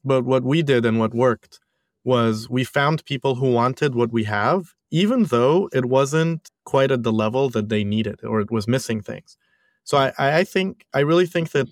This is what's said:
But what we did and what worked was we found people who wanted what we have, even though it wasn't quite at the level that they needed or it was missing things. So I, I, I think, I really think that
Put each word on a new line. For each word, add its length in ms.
But 200
what 200
we 180
did 240
and 140
what 120
worked 460
was 440
we 160
found 400
people 300
who 160
wanted 440
what 180
we 120
have, 480
even 340
though 480
it 120
wasn't 640
quite 280
at 100
the 100
level 380
that 180
they 140
needed 400
or 180
it 100
was 180
missing 340
things. 340
So 160
I, 180
I, 220
I 60
think, 500
I 60
really 260
think 240
that 220